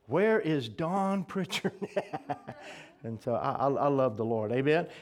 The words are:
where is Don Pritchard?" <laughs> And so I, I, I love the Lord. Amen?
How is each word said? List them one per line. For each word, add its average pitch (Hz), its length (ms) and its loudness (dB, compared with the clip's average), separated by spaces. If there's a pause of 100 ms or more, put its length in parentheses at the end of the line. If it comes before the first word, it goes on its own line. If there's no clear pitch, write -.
where 208 340 4
is 143 300 0
Don 190 520 0
Pritchard?" - 600 -4
<laughs> 202 40 -4 (1160)
And 113 180 -8
so 123 120 0
I, 113 180 0
I, 127 160 2
I 139 200 2
love 131 280 4
the 110 80 -2
Lord. 110 280 0
Amen? 151 340 4 (160)